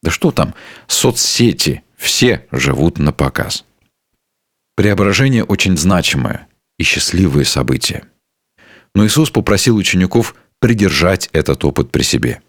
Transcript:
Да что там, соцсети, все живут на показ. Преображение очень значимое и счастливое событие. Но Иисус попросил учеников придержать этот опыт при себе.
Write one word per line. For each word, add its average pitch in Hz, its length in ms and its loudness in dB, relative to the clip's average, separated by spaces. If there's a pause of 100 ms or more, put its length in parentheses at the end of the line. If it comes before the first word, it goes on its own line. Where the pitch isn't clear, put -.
Да 82 60 -2
что 143 220 0
там, - 240 -2 (320)
соцсети, - 960 0 (120)
все - 560 -2
живут 67 460 0
на 71 160 0
показ. - 500 -4 (1120)
Преображение 101 680 2
очень 95 340 0
значимое 80 720 0 (320)
и 85 40 -2
счастливое 78 600 0
событие. - 600 -4 (920)
Но 104 100 4
Иисус 143 240 2
попросил 107 480 0
учеников 92 580 0 (240)
придержать 92 760 2
этот 76 300 0
опыт 71 280 0
при 65 100 0
себе. 60 480 -2